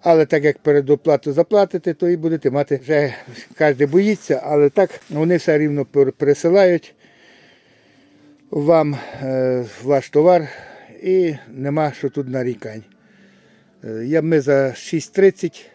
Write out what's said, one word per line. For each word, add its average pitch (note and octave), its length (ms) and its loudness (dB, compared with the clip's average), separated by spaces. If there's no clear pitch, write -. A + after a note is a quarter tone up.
Але D#3+ 240 4
так D3 180 -2
як D3 140 0
передоплату C#3+ 760 0
заплатите, F#3 600 0
то F3 160 -4
і F3 80 0
будете D#3+ 340 -4
мати, C#3 320 -2
вже D3 300 0
кожен C#3+ 320 2
боїться, F3+ 540 0
але D3 260 2
так F#3 200 0
вони E3 280 0
все D#3 200 0
рівно D3 280 -2
пер-, C#3 260 0
пересилають E3+ 840 0
вам, D3+ 460 2
е, B2+ 420 -2
ваш C3+ 260 -2
товар D#3+ 400 2
і F3+ 320 0
нема C#3+ 380 -4
що C3+ 180 -6
тут C3 200 -8
нарікань. A#2+ 540 -8
Е, A2 220 -10
я, D#3 160 0
ми D#3 200 2
за C3+ 320 0
шість - 400 -8
тридцять F#3+ 600 0